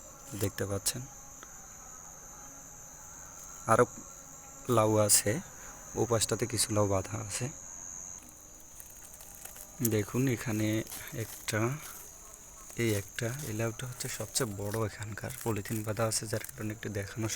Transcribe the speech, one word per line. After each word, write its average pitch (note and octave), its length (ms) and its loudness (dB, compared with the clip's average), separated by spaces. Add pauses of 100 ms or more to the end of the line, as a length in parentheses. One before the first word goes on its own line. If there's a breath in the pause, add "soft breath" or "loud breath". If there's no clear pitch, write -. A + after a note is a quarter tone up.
(420)
দেখতে G2+ 280 2
পাচ্ছেন। G2+ 320 0 (2750)
আরও A#2+ 140 10 (920)
লাউ G#2+ 140 8 (160)
আছে, - 240 8 (680 loud breath)
ও - 20 4 (100)
পাশটাতে A2+ 420 4
কিছু G#2+ 220 4
লাউ G#2+ 180 8
বাঁধা F#2+ 220 2 (120)
আছে। A2 180 -2 (2500)
দেখুন A2 280 4 (140)
এখানে G#2+ 320 0 (560 loud breath)
একটা, - 360 -2 (1200 loud breath)
এই A#2 60 4 (120)
একটা, - 260 -4 (200)
এই A2 120 -2
লাউটা A2+ 300 0
হচ্ছে B2+ 180 -6 (100)
সবচেয়ে A2 320 2 (120)
বড় G#2 160 0 (120)
এখানকার। G#2+ 420 -6 (120)
পলিথিন G#2+ 340 2 (100)
বাঁধা A2 240 2
আছে - 200 0
যার A2+ 180 0
কারণে G#2+ 260 -4
একটু - 120 -6 (100)
দেখানোর G#2 380 -2